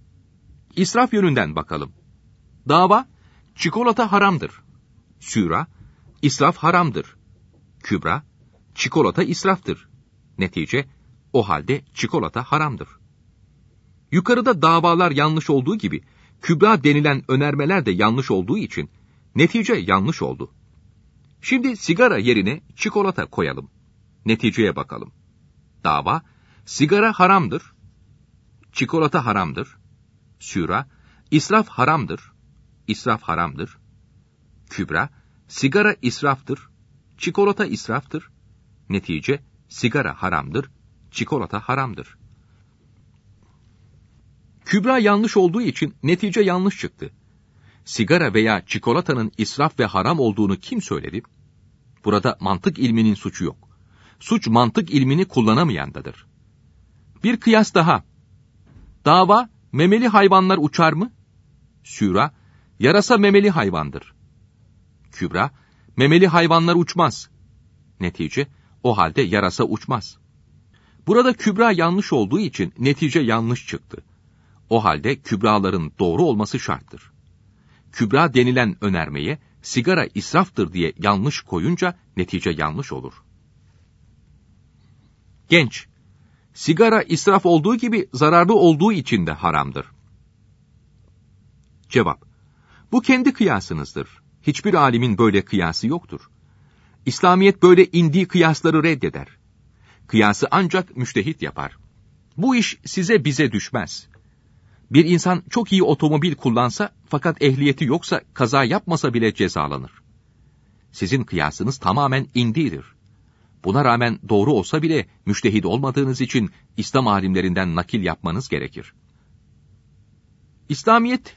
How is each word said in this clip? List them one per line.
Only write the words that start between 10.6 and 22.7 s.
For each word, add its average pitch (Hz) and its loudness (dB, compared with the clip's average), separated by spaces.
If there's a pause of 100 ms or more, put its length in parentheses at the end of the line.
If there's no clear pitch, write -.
o 110 2
halde 87 -2 (120)
çikolata 120 -4
haramdır. 143 -4 (1200)
Yukarıda 226 0
davalar 165 4
yanlış 151 0
olduğu 139 0
gibi, 92 -6 (380)
kübra 175 2
denilen 143 2
önermeler 143 -2
de 107 0
yanlış 110 0
olduğu 98 -2
için, 104 -8 (460)
netice 202 2
yanlış 98 0
oldu. 65 -8 (880)
Şimdi 247 -2
sigara 180 2
yerine 110 0 (140)